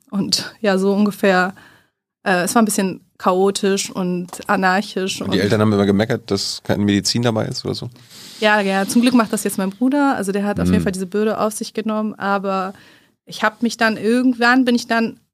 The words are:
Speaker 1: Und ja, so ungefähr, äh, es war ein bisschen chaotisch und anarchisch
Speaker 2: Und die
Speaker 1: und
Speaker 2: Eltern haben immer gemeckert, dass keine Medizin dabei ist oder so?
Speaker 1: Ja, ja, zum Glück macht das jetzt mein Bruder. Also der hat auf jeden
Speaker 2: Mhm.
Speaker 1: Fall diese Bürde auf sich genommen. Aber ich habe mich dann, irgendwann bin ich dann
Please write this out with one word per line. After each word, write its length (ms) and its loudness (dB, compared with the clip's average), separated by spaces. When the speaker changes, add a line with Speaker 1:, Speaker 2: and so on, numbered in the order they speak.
Speaker 1:
Und 500 -4
ja, 180 0
so 140 2
ungefähr, 640 2
äh, 200 0
es 100 -4
war 80 4
ein 40 4
bisschen 340 -2
chaotisch 720 0
und 600 -6
anarchisch 720 -2
Speaker 2:
Und 100 -4
die 60 0
Speaker 1:
und 80 2
Speaker 2:
Eltern 160 2
haben 100 4
immer 140 4
gemeckert, 440 0
dass 360 -4
keine 180 0
Medizin 380 2
dabei 240 0
ist 180 -8
oder 120 -4
so? 140 -10
Speaker 1:
Ja, 180 4
ja, 260 0
zum 180 2
Glück 100 2
macht 180 2
das 140 -4
jetzt 120 -4
mein 120 -2
Bruder. 480 0
Also 160 -4
der 100 -2
hat 160 -2
auf 60 0
jeden 140 4
Speaker 2:
Mhm. 40 0
Speaker 1:
Fall 80 0
diese 140 -6
Bürde 340 -2
auf 140 0
sich 200 -10
genommen. 420 -4
Aber 580 -4
ich 160 -10
habe 200 2
mich 160 -2
dann, 180 2
irgendwann 720 2
bin 100 2
ich 120 -4
dann 340 -2